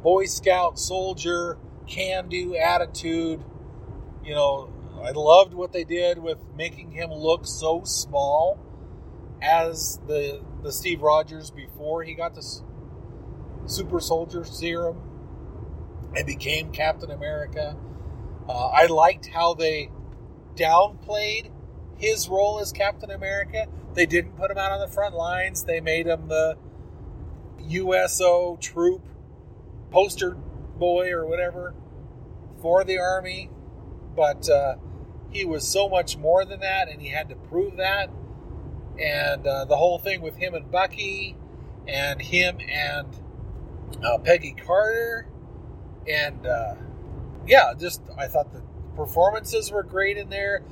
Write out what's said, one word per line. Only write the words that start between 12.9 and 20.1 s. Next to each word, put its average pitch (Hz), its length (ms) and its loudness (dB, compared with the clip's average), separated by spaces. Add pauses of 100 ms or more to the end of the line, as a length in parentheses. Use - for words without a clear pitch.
super 175 340 -2
soldier 165 440 -2
serum 170 560 -4 (1160)
and 139 100 -4
became 156 440 -2
Captain 156 400 -2
America. 147 640 -6 (720)
Uh, 123 200 -2
I 151 180 8
liked 165 400 6
how 170 280 2
they 156 360 -2 (640)